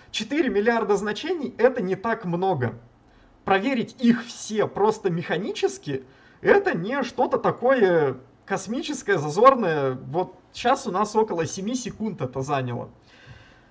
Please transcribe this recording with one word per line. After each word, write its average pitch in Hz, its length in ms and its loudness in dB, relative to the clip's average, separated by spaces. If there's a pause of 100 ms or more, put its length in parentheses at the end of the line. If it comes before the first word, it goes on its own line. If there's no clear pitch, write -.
(120)
четыре 269 380 0
миллиарда 208 480 2
значений — 226 600 -6
это 254 240 4
не 185 140 -2
так 220 300 -4
много. 170 520 0 (680)
Проверить 220 540 0
их 233 260 4
все - 420 -2
просто 208 420 0
механически — 175 920 -4 (380)
это 381 360 4
не 233 260 -2
что-то 247 360 0
такое 180 800 2 (280)
космическое, 208 720 -4
зазорное. 156 800 4
Вот 131 400 -6 (180)
щас 247 320 0
у 196 60 -4
нас 202 240 -2
около 196 320 0
семи 202 260 -6
секунд 214 480 -8
это 135 200 -6
заняло. 127 480 -4 (800)